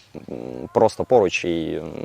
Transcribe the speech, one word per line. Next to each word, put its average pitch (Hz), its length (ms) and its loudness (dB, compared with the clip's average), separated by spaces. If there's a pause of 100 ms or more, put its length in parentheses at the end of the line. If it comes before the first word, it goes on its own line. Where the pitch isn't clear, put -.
(160)
м, - 180 -14 (400)
просто 107 300 4
поруч, 107 400 2
і, 82 300 -2
м, 78 160 -8 (140)